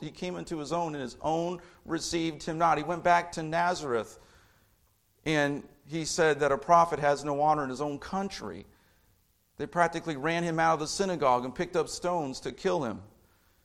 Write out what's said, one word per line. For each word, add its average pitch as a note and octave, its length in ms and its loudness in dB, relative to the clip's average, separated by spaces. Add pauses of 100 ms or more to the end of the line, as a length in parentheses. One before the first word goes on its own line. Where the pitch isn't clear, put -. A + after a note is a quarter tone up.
He D#3 100 -10
came F3+ 260 -8
into E3 220 -8
his C#3+ 140 -8
own, E3 220 -2
and C#3+ 80 -6
his A#2+ 200 -10
own E3+ 380 -2 (240)
received E3 580 -4
him D#3+ 160 -4
not. D#3+ 200 4
He D3+ 60 -2
went E3 200 -4
back F3 280 4
to E3 120 -6
Nazareth, D#3 760 -2 (1040)
and D3 380 2 (240)
he D#3 180 -6
said D3+ 360 2
that C#3+ 120 4
a C#3 60 2
prophet E3 400 6
has C#3+ 260 2
no C#3+ 160 -2
honor D3+ 240 2
in C3 60 -4
his B2+ 100 -6
own D3 180 -4
country. A2 680 -8 (880)
They C#3+ 100 -6
practically E3 500 0
ran E3 260 0
him E3 160 -2
out E3 160 4
of D3+ 60 0
the D#3 60 -4
synagogue D3 580 2
and B2+ 100 -8
picked F3 220 -4
up D3+ 120 2
stones E3 520 -4
to C3+ 120 -8
kill F3+ 320 0
him G2 180 -6 (640)